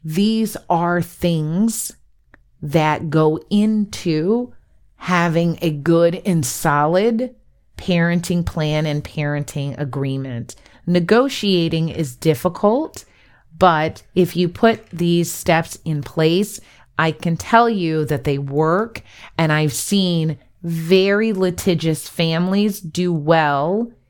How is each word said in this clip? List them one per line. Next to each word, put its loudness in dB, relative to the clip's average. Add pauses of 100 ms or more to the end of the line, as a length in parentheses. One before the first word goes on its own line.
these 0 (140)
are 0
things -2 (680)
that 0
go 2 (120)
into 0 (420)
having 0
a 0
good 2
and 2
solid 0 (420)
parenting 0
plan -2
and -4
parenting -6
agreement. -6 (320)
Negotiating 2
is -6
difficult, 0 (540)
but 2 (120)
if 2
you 0
put 0
these 0
steps -2
in -4
place, 0 (400)
I 2
can -2
tell 4
you -2
that -4
they 0
work, -2 (360)
and 2
I've 0
seen 0 (240)
very 2
litigious -2
families 0
do -2
well 0 (180)